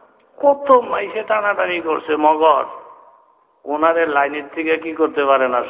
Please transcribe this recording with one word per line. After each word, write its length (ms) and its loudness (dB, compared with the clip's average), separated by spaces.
কত 280 2
মাইসে 520 0
টানাটানি 580 -2
করছে 360 -4
মগর, 480 4
ওনারে 420 0
লাইনের 360 -2
থেকে 220 -2
কি 160 -6
করতে 320 0
পারে 240 2
না, 220 -2